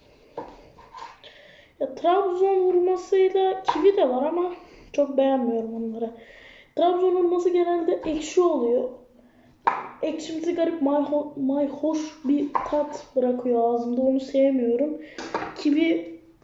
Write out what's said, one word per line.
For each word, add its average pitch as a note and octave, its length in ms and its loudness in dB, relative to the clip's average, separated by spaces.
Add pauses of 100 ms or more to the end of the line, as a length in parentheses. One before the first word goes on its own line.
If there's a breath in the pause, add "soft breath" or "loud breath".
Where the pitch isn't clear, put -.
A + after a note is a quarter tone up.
(1800 loud breath)
Ya, C4+ 140 -6
Trabzon F#4 720 2
hurmasıyla F#4+ 960 2
kivi F#4+ 340 4
de E4 120 4
var B3+ 180 0
ama F4 260 -2 (400 loud breath)
çok C4+ 240 0
beğenmiyorum A#3 580 0
onları. A3+ 360 -6 (680 loud breath)
Trabzon F4+ 400 2
hurması F4 340 2
genelde F4 560 2
ekşi D#4 340 -2
oluyor. C4+ 500 2 (1120 soft breath)
Ekşimsi, D#4+ 520 -6
garip, E4 280 -2
mayho-, C#4+ 580 0
mayhoş C#4+ 580 -2 (260)
bir C#4+ 280 0 (180)
tat D4 360 -4 (100)
bırakıyor B3 580 0
ağzımda. A#3+ 260 -2
Onu C4 200 2
sevmiyorum. C4+ 840 0 (540 loud breath)
Kivi E4 640 0 (240)